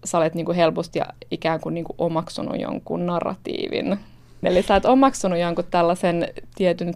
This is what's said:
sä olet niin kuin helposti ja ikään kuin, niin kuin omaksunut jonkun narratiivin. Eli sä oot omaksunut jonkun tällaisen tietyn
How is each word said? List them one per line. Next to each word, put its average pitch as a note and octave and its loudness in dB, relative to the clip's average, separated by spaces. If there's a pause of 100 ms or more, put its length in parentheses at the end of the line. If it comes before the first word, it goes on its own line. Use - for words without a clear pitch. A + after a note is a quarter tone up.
sä - -2
olet D#3+ 2
niin E3 -4
kuin E3+ -2
helposti E3+ 0
ja - -2 (240)
ikään D#3+ -2
kuin, E3 -6
niin E3+ -6
kuin - -10
omaksunut E3 -4
jonkun - -4
narratiivin. - -4 (440)
Eli F3+ 4
sä G3+ 2
oot G3 4
omaksunut B3+ 4
jonkun F3 0
tällaisen F3+ 2 (260)
tietyn F3 0